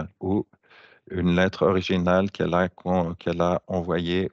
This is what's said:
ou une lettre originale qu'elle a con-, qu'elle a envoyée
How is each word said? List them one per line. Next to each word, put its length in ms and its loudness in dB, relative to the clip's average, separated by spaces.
ou 260 -2
une 260 2
lettre 260 2
originale 720 2
qu'elle 220 -2
a 140 2
con-, 460 -2
qu'elle 260 -4
a 280 0
envoyée 640 -2